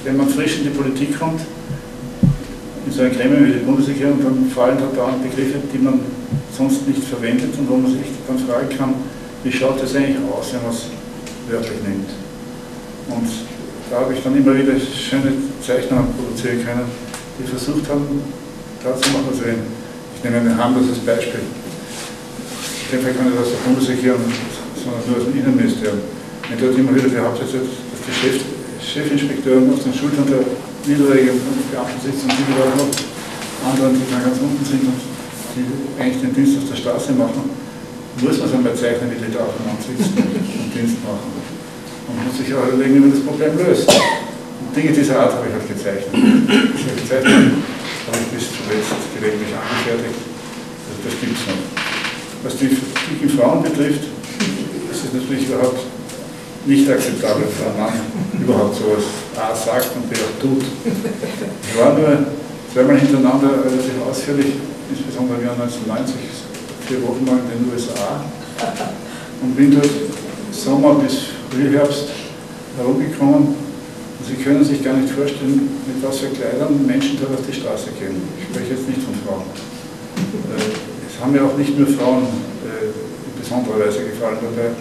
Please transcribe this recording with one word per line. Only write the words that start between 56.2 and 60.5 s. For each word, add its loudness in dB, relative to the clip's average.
nicht 8
akzeptabel, 2
wenn -2
ein -4
Mann 0
überhaupt 2
sowas 2
A -2
sagt 0
und -4
B -4
auch -2
tut. 2